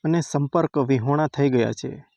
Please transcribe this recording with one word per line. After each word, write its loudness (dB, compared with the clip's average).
અને 2
સંપર્ક -2
વિહોણા 2
થઈ 0
ગયા 2
છે. -10